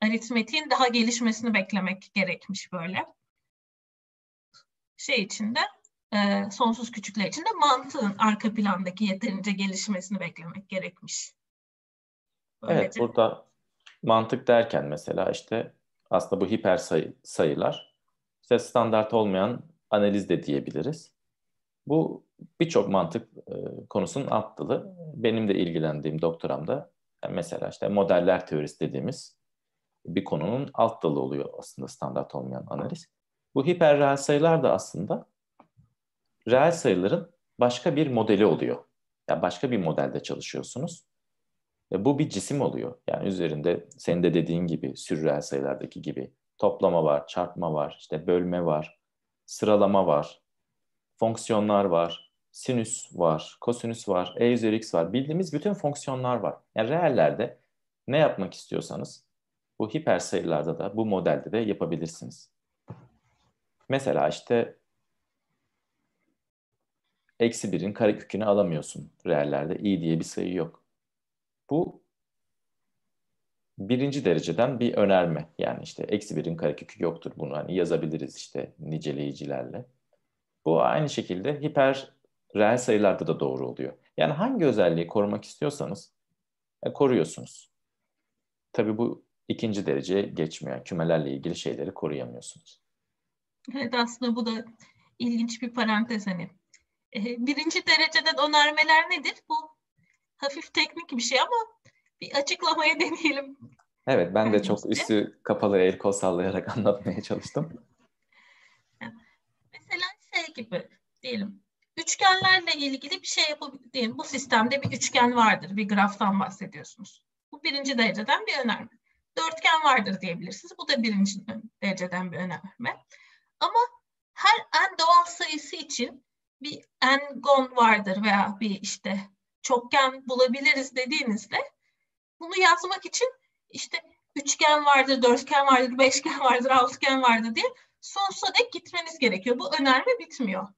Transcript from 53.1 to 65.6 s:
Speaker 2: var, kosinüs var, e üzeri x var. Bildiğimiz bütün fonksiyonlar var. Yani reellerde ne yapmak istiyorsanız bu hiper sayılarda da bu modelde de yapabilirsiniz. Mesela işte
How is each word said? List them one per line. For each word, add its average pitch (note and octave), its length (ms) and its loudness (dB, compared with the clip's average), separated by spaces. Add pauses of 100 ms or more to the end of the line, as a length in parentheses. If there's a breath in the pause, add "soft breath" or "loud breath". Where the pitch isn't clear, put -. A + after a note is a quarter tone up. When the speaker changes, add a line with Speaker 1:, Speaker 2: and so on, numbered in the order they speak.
Speaker 2:
var, D#2+ 420 2
kosinüs A#2 480 -4
var, F2+ 280 0
e A#2+ 160 4
üzeri A2 240 2
x - 180 -6
var. E2 180 0
Bildiğimiz D#3 400 -2
bütün F#3 220 -2
fonksiyonlar B2+ 640 -4
var. E2 200 -4 (180)
Yani A2+ 160 0
reellerde B2 720 2 (480)
ne C3+ 100 2
yapmak G2 360 0
istiyorsanız - 720 -10 (540)
bu G#2+ 100 -4
hiper B2 300 0
sayılarda E2 600 -2
da G2+ 180 -6
bu A2+ 100 0
modelde E2+ 460 0
de G#2+ 60 0
yapabilirsiniz. E2 920 -6 (1400)
Mesela D2+ 400 2
işte - 480 -2 (2500)